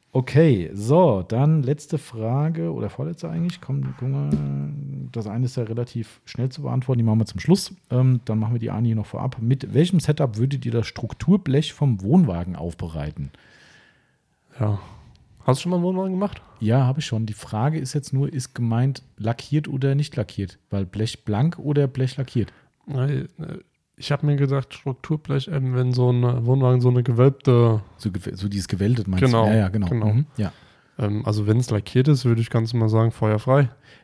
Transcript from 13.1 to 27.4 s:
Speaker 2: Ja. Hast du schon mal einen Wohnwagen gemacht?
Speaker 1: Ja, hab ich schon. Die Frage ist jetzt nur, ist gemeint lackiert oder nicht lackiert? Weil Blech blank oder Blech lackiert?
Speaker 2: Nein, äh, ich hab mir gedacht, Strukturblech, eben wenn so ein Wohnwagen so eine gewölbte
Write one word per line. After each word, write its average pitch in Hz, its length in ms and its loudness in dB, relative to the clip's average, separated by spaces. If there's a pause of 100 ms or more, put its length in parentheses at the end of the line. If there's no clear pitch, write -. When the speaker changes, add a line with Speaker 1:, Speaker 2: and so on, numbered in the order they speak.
Speaker 2:
Ja. 107 220 -2 (640)
Hast 131 160 2
du - 20 -12
schon 175 80 -4
mal 180 60 0
einen 175 80 0
Wohnwagen 185 280 -2
gemacht? 196 300 -4 (160)
Speaker 1:
Ja, 123 300 2
hab 135 100 -2
ich 147 80 -6
schon. 110 200 -4
Die 107 60 -6
Frage 135 460 -4
ist 135 160 -8
jetzt 143 180 -6
nur, 139 200 -2
ist 127 220 -8
gemeint 120 500 -2 (120)
lackiert 127 520 -4
oder 139 260 -2
nicht 147 220 -2
lackiert? 101 420 -6 (120)
Weil 98 160 -2
Blech 107 380 -6
blank 120 340 0
oder 143 280 0
Blech 131 300 -4
lackiert? 123 360 -4 (340)
Speaker 2:
Nein, 135 420 -2 (100)
äh, - 200 -10 (380)
ich - 160 -6
hab 143 100 -2
mir 147 140 2
gedacht, 139 360 0
Strukturblech, 139 760 -4
eben 131 260 -2
wenn 127 180 2
so 123 180 4
ein 123 360 2
Wohnwagen 127 340 4
so 123 80 4
eine 123 140 4
gewölbte 120 800 4 (160)